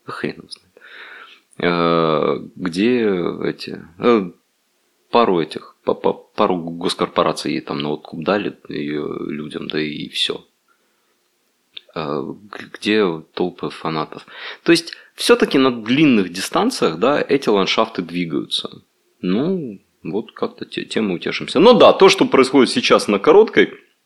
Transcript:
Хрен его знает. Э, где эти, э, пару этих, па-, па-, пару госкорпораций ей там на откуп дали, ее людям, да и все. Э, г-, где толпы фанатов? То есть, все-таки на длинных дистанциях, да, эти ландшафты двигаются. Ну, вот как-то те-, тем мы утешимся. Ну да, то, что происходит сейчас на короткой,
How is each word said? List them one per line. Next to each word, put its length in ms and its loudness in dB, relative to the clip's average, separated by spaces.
Хрен 320 -8
его 120 -20
знает. 240 -20
Э, 800 0
где 500 0
эти, 320 -10
э, 320 2
пару 300 2
этих, 460 -8
па-, 80 -2
па-, 200 -2
пару 440 -2
госкорпораций 960 -4
ей 80 -6
там 180 -10
на 120 -6
откуп 320 -10
дали, 340 -2
ее 400 -8
людям, 400 -10
да 100 -4
и 300 -8
все. 360 -6
Э, 260 -4
г-, 220 -16
где 480 0
толпы 360 -6
фанатов? 560 -8
То 80 2
есть, 220 0
все-таки 440 2
на 120 4
длинных 640 2
дистанциях, 640 -2
да, 300 2
эти 220 0
ландшафты 520 0
двигаются. 800 -6
Ну, 580 -4
вот 280 -6
как-то 340 -8
те-, 200 -8
тем 240 -2
мы 60 -2
утешимся. 440 -6
Ну 140 8
да, 200 8
то, 160 8
что 160 4
происходит 460 4
сейчас 360 2
на 120 0
короткой, 540 4